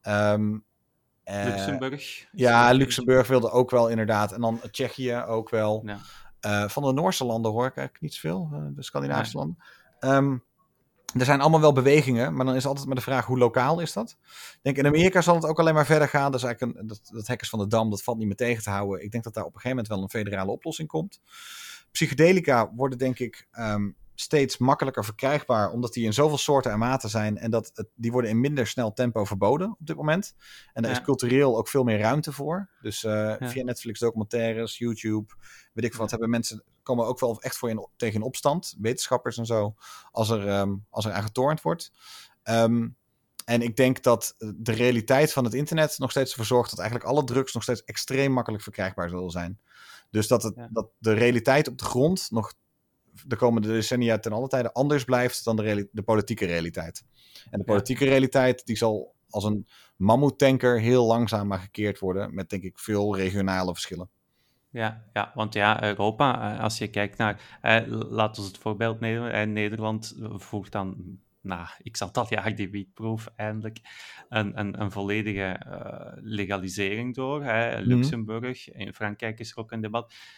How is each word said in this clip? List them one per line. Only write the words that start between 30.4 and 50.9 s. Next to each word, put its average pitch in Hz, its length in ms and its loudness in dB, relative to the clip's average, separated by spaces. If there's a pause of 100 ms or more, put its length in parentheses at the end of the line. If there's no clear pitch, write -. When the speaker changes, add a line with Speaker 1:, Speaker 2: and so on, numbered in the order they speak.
Speaker 1:
En 117 100 -4
daar 117 100 0
Speaker 2:
Ja. 123 60 0
Speaker 1:
is 123 60 -8
cultureel 131 540 4
ook 110 100 -2
veel 135 160 2
meer 110 140 2
ruimte 139 340 0
voor. 151 360 -6 (120)
Dus, 110 240 -8
eh, 107 80 0
Speaker 2:
Ja. 107 360 -2
Speaker 1:
via 123 160 -6
Netflix 120 360 -8
documentaires, 113 760 -2
YouTube, 110 540 -4 (400)
weet 110 120 -6
ik 117 60 -2
veel - 100 -10
wat, 107 100 -2
Speaker 2:
Ja. 117 60 -6
Speaker 1:
hebben 113 140 -2
mensen, 117 320 -4 (200)
komen 120 240 0
ook 123 140 -4
wel 117 220 -2
echt - 140 -6
voor 120 140 -4
in, 110 160 -6 (100)
tegen 110 180 -2
in 107 80 0
opstand, 139 580 -2
wetenschappers 120 580 -2
en 117 80 -4
zo, 107 280 0 (380)
als 110 180 0
er, 104 180 0
ehm, 98 260 0 (160)
als 107 140 -4
er 107 80 -4
aan 98 100 -2
getornd 135 400 0
wordt. 165 300 -4 (500)
Ehm, 117 460 2 (560)
en 120 180 2
ik 117 140 -4
denk 131 260 4
dat 117 320 2 (220)
de 113 160 -2
realiteit 123 600 4
van 131 120 0
het 110 100 -2
internet 151 440 -2
nog 131 120 -4
steeds 135 200 0
ervoor 113 160 -6
zorgt 120 240 2
dat - 80 -12
eigenlijk 110 320 -6
alle 143 140 2
drugs 127 300 -2
nog 113 80 -6
steeds 120 220 -4
extreem 135 480 -2
makkelijk 110 300 -2
verkrijgbaar 92 460 -6
zullen 90 220 -6
zijn. 87 280 -8 (520)
Dus 107 180 0
dat 117 140 4
het, 110 140 -4
Speaker 2:
Ja. 117 140 -16
Speaker 1:
dat 110 180 -6 (100)